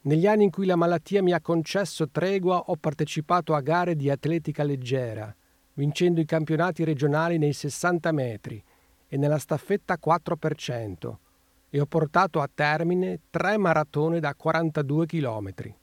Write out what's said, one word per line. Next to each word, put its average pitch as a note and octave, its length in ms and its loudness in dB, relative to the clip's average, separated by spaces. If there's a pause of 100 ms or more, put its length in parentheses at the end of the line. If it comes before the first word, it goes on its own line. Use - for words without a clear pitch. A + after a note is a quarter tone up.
Negli D#3 260 2
anni G#3+ 160 6
in G3+ 80 6
cui F#3+ 160 -2
la F#3 80 4
malattia F3 480 2
mi F3+ 100 4
ha E3 80 2
concesso E3 680 -2
tregua, F3+ 500 0
ho F3+ 160 -2
partecipato D#3+ 800 -2
a D3 60 2
gare E3+ 340 0
di C#3 160 0
atletica D3+ 540 -2
leggera, B2 680 -4 (420)
vincendo E3 460 2
i D#3+ 40 2
campionati D#3+ 580 0
regionali D#3 560 0
nei D3 140 2
sessanta E3+ 580 -2
metri B2 500 -4 (460)
e - 100 -6
nella D3 220 2
staffetta F3 600 -4
quattro E3+ 360 0
per D3+ 220 -4
cento, A2+ 640 -8 (500)
e C#3+ 100 0
ho C#3+ 60 0
portato E3 540 0
a C#3 120 -4
termine E3+ 680 0 (100)
tre F#3 280 0
maratone D#3+ 600 2
da D3 160 -4
quarantadue D#3+ 720 0
chilometri. A2 640 -6 (100)